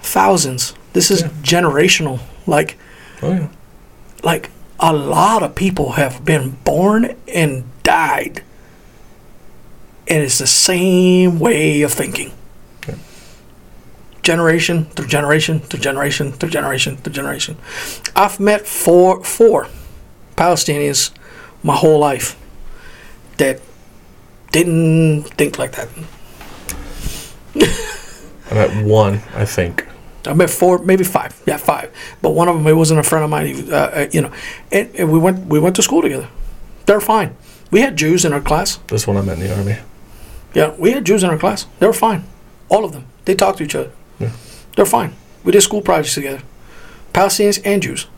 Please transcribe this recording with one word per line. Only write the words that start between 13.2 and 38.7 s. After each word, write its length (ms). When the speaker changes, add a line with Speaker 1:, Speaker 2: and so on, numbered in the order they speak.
Speaker 1:
Generation 720
through 140
generation 520
through 200
generation 520
through 180
generation 460
through 160
generation. 440
I've 240
met 260
four, 580
four 420
Palestinians 720
my 140
whole 220
life 380
that 240
didn't 720
think 220
like 140
that. 160
<laughs> 960
Speaker 2:
I 40
met 300
one, 360
I 100
think. 420
Speaker 1:
I 80
met 160
four, 280
maybe 260
five. 420
Yeah, 120
five. 320
But 80
one 180
of 80
them, 100
it 100
wasn't 240
a 20
friend 220
of 60
mine. 160
He, 260
uh, 40
uh, 340
you 120
know, 100
and, 240
and 160
we 60
went, 280
we 140
went 160
to 60
school 200
together. 260
They're 140
fine. 360
We 100
had 160
Jews 280
in 80
our 80
class. 360